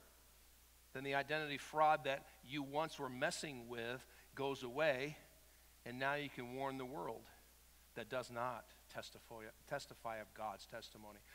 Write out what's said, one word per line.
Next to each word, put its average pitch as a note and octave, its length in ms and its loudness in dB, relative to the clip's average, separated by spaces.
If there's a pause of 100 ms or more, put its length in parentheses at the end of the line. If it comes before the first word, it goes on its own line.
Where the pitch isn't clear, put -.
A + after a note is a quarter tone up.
(960)
Then C3 100 -4
the C#3 100 2
identity C#3+ 440 2
fraud D#3 460 8
that C#3 220 2 (160)
you C#3 220 -2
once D3 340 0
were C#3 100 0
messing C3 600 0
with A#2+ 360 -2 (300)
goes C3+ 300 0
away, C#3 520 4 (680)
and B2 120 -6
now C3+ 180 4
you D3 140 -2
can B2 280 -6
warn C3+ 200 -2
the C3 80 -4
world B2+ 400 -4 (720)
that A2+ 140 -6
does B2+ 220 -2
not A#2+ 340 -2 (240)
testify, - 560 -10 (220)
testify A#2 520 -4
of G#2 140 -10
God's G#2 320 -6
testimony. G#2+ 540 -12 (160)